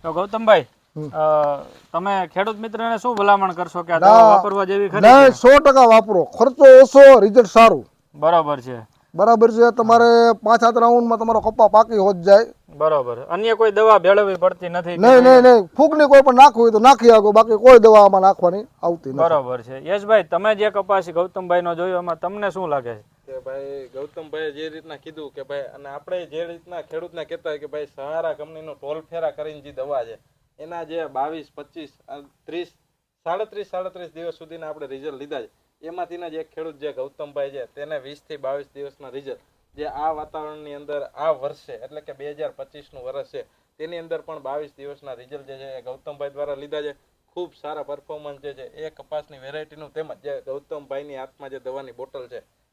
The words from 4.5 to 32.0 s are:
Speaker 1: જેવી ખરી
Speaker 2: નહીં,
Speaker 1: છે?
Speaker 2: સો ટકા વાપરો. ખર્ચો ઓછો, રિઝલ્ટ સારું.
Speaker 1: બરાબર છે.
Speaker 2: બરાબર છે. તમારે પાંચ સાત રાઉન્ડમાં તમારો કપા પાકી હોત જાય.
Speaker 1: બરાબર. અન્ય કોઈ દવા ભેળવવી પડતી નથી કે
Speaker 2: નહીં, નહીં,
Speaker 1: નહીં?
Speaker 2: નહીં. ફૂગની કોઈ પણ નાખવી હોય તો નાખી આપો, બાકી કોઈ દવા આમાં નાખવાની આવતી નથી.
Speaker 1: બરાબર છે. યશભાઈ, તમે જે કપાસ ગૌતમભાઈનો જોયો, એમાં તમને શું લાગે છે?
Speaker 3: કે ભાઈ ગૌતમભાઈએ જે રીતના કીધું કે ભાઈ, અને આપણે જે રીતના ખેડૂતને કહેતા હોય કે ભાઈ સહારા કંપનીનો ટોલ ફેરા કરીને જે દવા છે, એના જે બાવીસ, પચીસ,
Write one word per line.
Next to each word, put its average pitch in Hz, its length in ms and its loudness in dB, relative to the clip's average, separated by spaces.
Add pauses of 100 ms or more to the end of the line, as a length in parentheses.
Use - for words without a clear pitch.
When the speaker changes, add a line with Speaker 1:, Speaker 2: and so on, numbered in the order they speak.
Speaker 1:
જેવી 196 240 -4
ખરી 190 120 -4
Speaker 2:
નહીં, 262 240 8
Speaker 1:
છે? 262 60 6
Speaker 2:
સો 269 280 4
ટકા 269 260 4
વાપરો. 220 380 2
ખર્ચો 262 580 6
ઓછો, 269 380 8
રિઝલ્ટ 214 260 2
સારું. 190 400 2 (300)
Speaker 1:
બરાબર 151 440 -2
છે. 123 180 -16 (380)
Speaker 2:
બરાબર 226 360 2
છે. 233 260 2
તમારે 233 560 2 (100)
પાંચ 220 180 0
સાત 233 160 0
રાઉન્ડમાં 233 400 0
તમારો 226 220 -4
કપા 220 280 0
પાકી 220 300 2
હોત 196 180 0
જાય. 196 300 2 (240)
Speaker 1:
બરાબર. 143 480 -4
અન્ય 180 380 -6
કોઈ 226 160 -2
દવા 214 280 2
ભેળવવી 196 360 0
પડતી 180 340 -4
નથી 175 220 -10
કે 170 60 -10
Speaker 2:
નહીં, 226 160 4
નહીં, 254 100 6
Speaker 1:
નહીં? 254 300 6
Speaker 2:
નહીં. 214 120 2 (120)
ફૂગની 302 300 2
કોઈ 277 140 6
પણ 269 120 2
નાખવી 247 280 6
હોય 233 100 2
તો 214 80 0
નાખી 240 320 4
આપો, 214 200 4
બાકી 220 260 2
કોઈ 240 220 8
દવા 214 260 8
આમાં 196 160 2
નાખવાની 190 440 0 (180)
આવતી 170 260 -8
નથી. 135 100 -12
Speaker 1:
બરાબર 135 420 -4
છે. 135 280 -18
યશભાઈ, 208 340 -2
તમે 190 320 -4
જે 208 140 -4
કપાસ 190 400 -6
ગૌતમભાઈનો 175 680 -6
જોયો, 180 220 -8
એમાં 170 220 -10
તમને 202 300 -10
શું 180 200 -12
લાગે 120 260 -8
છે? 104 80 -20 (220)
Speaker 3:
કે 131 140 -20
ભાઈ 135 540 -18
ગૌતમભાઈએ 151 580 -14
જે 156 180 -16
રીતના 156 260 -20
કીધું 151 380 -20
કે 139 100 -18
ભાઈ, 143 180 -14
અને 135 280 -20
આપણે 165 360 -14
જે 156 200 -14
રીતના 170 360 -20
ખેડૂતને 165 440 -18
કહેતા 165 240 -16
હોય 151 100 -12
કે 147 60 -20
ભાઈ 147 200 -14
સહારા 156 480 -12
કંપનીનો 156 400 -20
ટોલ 151 280 -16
ફેરા 160 300 -12
કરીને 151 300 -18
જે 143 100 -20
દવા 135 320 -12
છે, 113 140 -18 (420)
એના 165 240 -18
જે 160 220 -12
બાવીસ, 143 500 -12
પચીસ, 147 340 -20 (200)